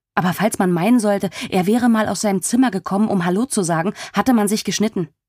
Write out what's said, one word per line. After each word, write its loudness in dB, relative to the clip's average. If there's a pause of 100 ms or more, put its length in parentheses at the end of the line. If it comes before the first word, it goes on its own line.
(140)
Aber 0
falls -2
man 0
meinen 2
sollte, 0 (200)
er 0
wäre 2
mal 2
aus -4
seinem 0
Zimmer 2
gekommen, -2
um 0
Hallo 0
zu -2
sagen, 0 (200)
hatte 2
man 2
sich -2
geschnitten. -2 (200)